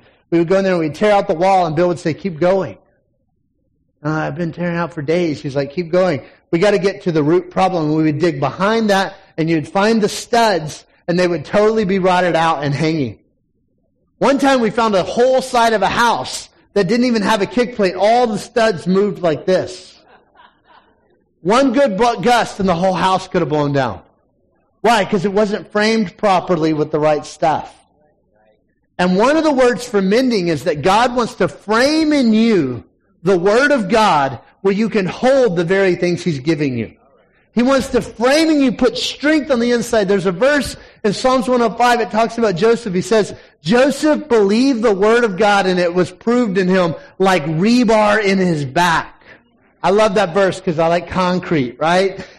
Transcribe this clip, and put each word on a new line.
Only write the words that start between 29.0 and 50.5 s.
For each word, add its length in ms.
one 220
of 60
the 80
words 360
for 140
mending 480
is 160
that 180
God 320
wants 200
to 120
frame 640
in 200
you 500
the 140
Word 340
of 180
God 500
where 120
you 160
can 160
hold 500
the 80
very 320
things 280
He's 160
giving 380
you. 160
He 100
wants 260
to 120
frame 480
in 120
you, 100
put 260
strength 540
on 80
the 120
inside. 360
There's 180
a 60
verse 440
in 100
Psalms 340
one 140
oh 100
five, 300
it 80
talks 280
about 180
Joseph. 380
He 80
says, 340
"Joseph 640
believed 560
the 100
Word 300
of 140
God, 280
and 140
it 140
was 180
proved 480
in 80
him 280
like 280
rebar 800
in 140
his 260
back." 580
I 60
love 260
that 180
verse 280